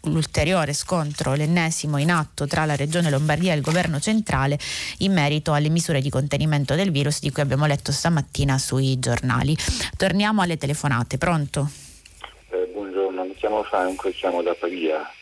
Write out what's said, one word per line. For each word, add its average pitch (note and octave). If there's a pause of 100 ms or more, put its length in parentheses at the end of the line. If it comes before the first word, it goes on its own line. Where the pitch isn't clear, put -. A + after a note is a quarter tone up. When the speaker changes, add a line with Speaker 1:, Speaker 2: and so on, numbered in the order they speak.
Speaker 1:
l'ulteriore D#3
scontro, D3
l'ennesimo D#3
in D3+
atto D#3
tra D#3
la D3
Regione D#3
Lombardia D#3
e -
il D3
governo E3
centrale D3 (400)
in G3
merito D3+
alle D3
misure D#3+
di C#3
contenimento C#3+
del F#3+
virus D3
di D3
cui D3
abbiamo C#3
letto C#3+
stamattina C#3+
sui C3
giornali. B2+ (420)
Torniamo G#3
alle E3+
telefonate. C#3
Pronto? D3 (800)
Speaker 2:
Eh, F#2
buongiorno, F#2+
mi F#2+
chiamo G#2+
Franco F#2
e -
chiamo F2+
da E2+
Pavia. F2 (120)